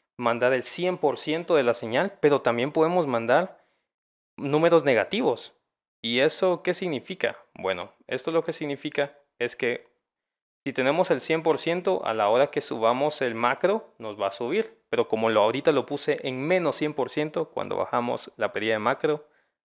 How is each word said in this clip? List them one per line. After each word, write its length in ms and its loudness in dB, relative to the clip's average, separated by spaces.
mandar 360 2
el 100 0
cien 360 -4
por 200 0
ciento 380 -2
de 80 4
la 100 4
señal, 460 -2
pero 220 4
también 280 0
podemos 380 2
mandar 560 0
números 480 4
negativos. 680 0
¿Y 200 0
eso 420 2
qué 120 0
significa? 640 -4
Bueno, 360 -4
esto 240 -6
lo 140 0
que 80 -6
significa 680 -6
es 160 -6
que 360 -4
si 60 -8
tenemos 380 0
el 100 2
cien 220 -2
por 160 2
ciento, 480 -2
a 80 -2
la 160 2
hora 200 4
que 120 -4
subamos 580 0
el 140 -2
macro, 640 -2
nos 200 -10
va 100 0
a 40 -6
subir. 560 -4
Pero 200 0
como 200 0
lo, 140 4
ahorita 300 2
lo 120 2
puse 420 -4
en 140 -6
menos 360 0
cien 180 -2
por 160 -2
ciento, 400 -4
cuando 260 -6
bajamos 600 -2
la 180 -2
pedida 180 0
de 60 0
macro, 500 -2